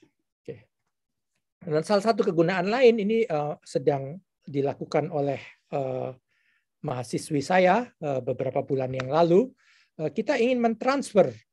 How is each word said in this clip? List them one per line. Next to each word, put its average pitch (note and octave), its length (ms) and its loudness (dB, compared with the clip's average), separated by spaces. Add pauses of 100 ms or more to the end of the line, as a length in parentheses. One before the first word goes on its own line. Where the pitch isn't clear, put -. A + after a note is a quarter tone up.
(380)
oke. - 180 -16 (1120)
Dan D#3 160 -2
salah G3+ 240 0
satu A3+ 160 0
kegunaan F3+ 480 0
lain A#3 320 4
ini, A3 240 2
eh, D3 280 -2 (120)
sedang C#3+ 560 -2 (240)
dilakukan C#3+ 640 -4
oleh, C#3+ 320 -4 (320)
eh, C3 400 -6 (720)
mahasiswi C#3+ 560 -6
saya, F#3 560 2
eh, C#3 240 -4
beberapa C3 400 -2
bulan C3 320 -4
yang B2+ 160 -6
lalu. E3+ 400 4 (460)
Eh, D#3 160 -6
kita - 240 -2
ingin B3 240 2
mentransfer A3+ 720 2 (200)